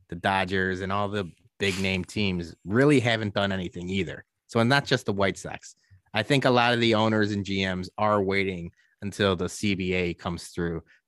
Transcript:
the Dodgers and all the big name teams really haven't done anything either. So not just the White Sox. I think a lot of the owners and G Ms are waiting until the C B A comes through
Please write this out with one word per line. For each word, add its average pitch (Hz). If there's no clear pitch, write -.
the -
Dodgers 95
and 95
all 101
the 101
big 98
name 95
teams 90
really 131
haven't 110
done 101
anything 90
either. 87
So 117
not 135
just -
the 110
White 98
Sox. -
I 107
think 135
a 139
lot 120
of 120
the 117
owners 107
and 101
G 95
Ms 92
are 104
waiting 95
until 98
the 87
C 101
B 92
A 90
comes 87
through 85